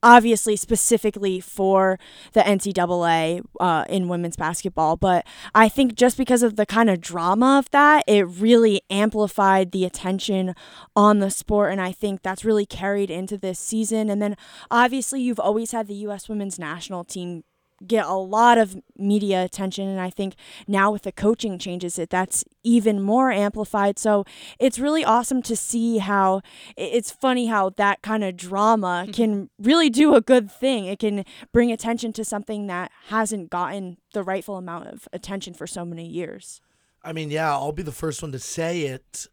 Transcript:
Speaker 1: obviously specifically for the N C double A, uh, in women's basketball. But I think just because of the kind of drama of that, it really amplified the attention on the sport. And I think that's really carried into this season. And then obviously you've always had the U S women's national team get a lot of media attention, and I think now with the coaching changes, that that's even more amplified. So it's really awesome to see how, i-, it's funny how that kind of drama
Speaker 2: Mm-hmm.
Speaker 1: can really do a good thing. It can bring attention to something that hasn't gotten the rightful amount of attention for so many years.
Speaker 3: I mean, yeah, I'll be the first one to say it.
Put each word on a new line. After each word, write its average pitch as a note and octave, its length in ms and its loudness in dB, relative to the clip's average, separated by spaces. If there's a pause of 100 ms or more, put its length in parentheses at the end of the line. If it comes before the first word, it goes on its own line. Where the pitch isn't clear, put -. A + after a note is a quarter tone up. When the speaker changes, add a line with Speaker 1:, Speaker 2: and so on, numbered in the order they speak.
Speaker 1:
obviously A#3 540 8
specifically G3+ 840 -2
for F#3+ 580 2 (320)
the - 160 4
N G3+ 140 2
C G3+ 100 -6
double F3 340 0
A, E3 360 0 (180)
uh, E3+ 300 0
in F#3 180 -2
women's F3 300 -4
basketball. E3 580 -2
But F3+ 320 2 (260)
I A3 140 8
think B3 280 0
just B3 220 4
because B3 240 2
of A3 140 0
the G#3+ 100 0
kind A3+ 240 2
of F3+ 120 0
drama G3+ 580 2
of C4+ 120 -4
that, D4 360 6
it G#3 160 6
really G#3+ 680 4
amplified G3 840 2
the F#3 100 0
attention F#3 720 -4 (400)
on G#3 240 6
the G3 100 0
sport. G#3 440 0
And G3 80 -4
I F#3 100 -4
think G3 300 -6
that's F#3+ 240 -8
really G#3+ 200 2
carried G3 460 -4
into F#3+ 260 -8
this F#3 220 -6
season. A3 500 -2
And G3+ 120 -2
then G#3 160 -4 (340)
obviously B3 480 0
you've B3 180 -2
always G#3+ 360 -2
had A3 140 -4
the G3+ 80 -12
U G#3 180 -10
S G3 160 -14
women's G3+ 280 -6
national F3 460 -10
team F3 400 -10 (440)
get G#3+ 180 0
a F#3 80 -4
lot G#3+ 440 4
of F#3+ 240 0 (160)
media G3+ 460 0
attention, F#3+ 460 -6
and F#3+ 100 -6
I F#3 100 -6
think F#3+ 260 -8 (340)
now G3 200 4
with G#3 120 -4
the F#3+ 100 -8
coaching G#3 480 -2
changes, F3+ 360 -8
that E3+ 140 -6
that's F#3 360 -2 (180)
even A3 380 2
more A#3+ 280 2
amplified. G3+ 680 -2
So G#3 240 2 (340)
it's B3+ 220 0
really D4+ 240 0
awesome A#3+ 380 0
to A#3 160 -4
see A#3 400 -2
how, G3 400 0 (400)
i-, - 40 -10
it's G3 300 -2
funny B3 360 0
how G3+ 240 0
that G3+ 300 0
kind G#3+ 220 -4
of F#3 140 -6
drama F#3+ 680 0
Speaker 2:
Mm-hmm. G#3 80 -12
Speaker 1:
can G#3 380 -2 (100)
really D4 300 4
do D4 260 4
a A3+ 60 8
good A#3 280 2
thing. B3 360 -2
It G3 140 -8
can G3+ 260 -2 (260)
bring A#3+ 220 2
attention A#3 400 -6
to A3 100 -8
something G#3 440 -8
that F3+ 220 -8 (180)
hasn't G#3+ 420 -4
gotten F3+ 480 -8 (160)
the G3+ 100 -4
rightful F#3+ 320 -6
amount F3 320 -12
of - 240 -20
attention F#3+ 420 -12
for - 140 -14
so F3 160 -10
many E3+ 240 -12
years. - 540 -12 (420)
Speaker 3:
I E3 80 -14
mean, D#3+ 200 -8
yeah, D#3 200 -2
I'll C#3+ 220 -4
be D3 100 -8
the D3+ 80 -8
first D#3 300 -8
one D3+ 100 -10
to C3 80 -10
say E3+ 440 -6
it. - 500 -10